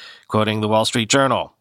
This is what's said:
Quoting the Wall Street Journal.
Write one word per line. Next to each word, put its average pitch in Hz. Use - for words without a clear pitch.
Quoting 107
the 107
Wall 110
Street 113
Journal. 127